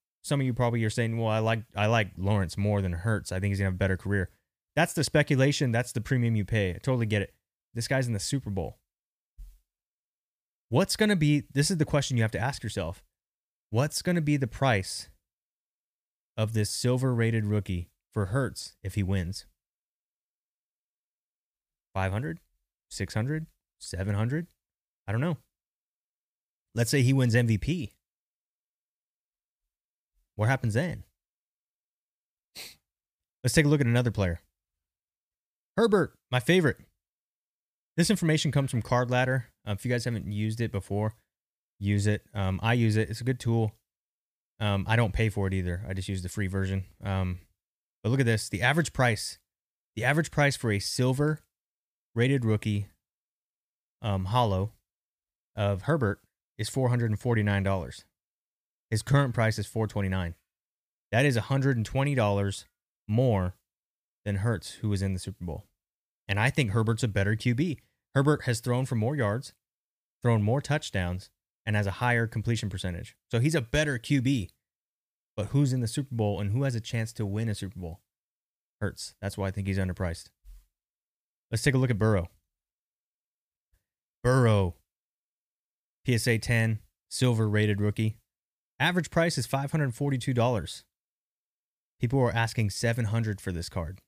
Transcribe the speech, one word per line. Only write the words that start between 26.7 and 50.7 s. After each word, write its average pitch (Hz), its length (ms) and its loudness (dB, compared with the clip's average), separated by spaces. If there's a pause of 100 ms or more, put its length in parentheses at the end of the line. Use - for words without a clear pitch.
Let's 117 160 0
say 143 100 4
he 127 120 4
wins 123 220 4
M 120 120 4
V 110 100 4
P. 151 360 -4 (2500)
What 107 120 2
happens 123 280 0
then? 143 280 -2 (2500)
Let's 123 100 0
take 147 120 6
a - 20 4
look 147 140 4
at 120 60 2
another 120 240 2
player. 90 280 0 (1400)
Herbert, 202 380 4 (160)
my 123 100 0
favorite. 165 380 4 (1200)
This 170 140 4
information 160 420 2
comes 139 180 0
from 117 120 -2
Card 123 280 0
Ladder. 127 380 0 (200)
Uh, 104 40 -2
if 98 140 -4
you 123 60 -2
guys 120 140 0
haven't 113 260 -4
used 110 280 -2
it 113 120 -4
before, 101 440 -4 (640)
use 101 260 2
it. 104 160 0 (120)
Um, 95 280 -2
I 113 120 2
use 110 240 2
it. 110 120 0
It's 110 120 -8
a 117 40 -10
good 127 140 -2
tool. 113 340 0 (840)
Um, 101 280 0
I 110 80 2
don't 117 180 2
pay 110 160 2
for 98 180 -2
it 95 60 -2
either. 90 340 -2
I 95 60 -8
just 95 160 -6
use 95 120 -4
the 90 80 -8
free 101 180 -4
version. 95 380 -2 (180)
Um, 95 360 -2 (640)
but 110 60 -2
look 135 100 2
at 127 60 2
this. 113 240 0
The 98 120 -4
average 143 320 2
price, - 460 0 (560)
the 107 80 -4
average 147 280 2
price 143 240 2
for 113 160 -2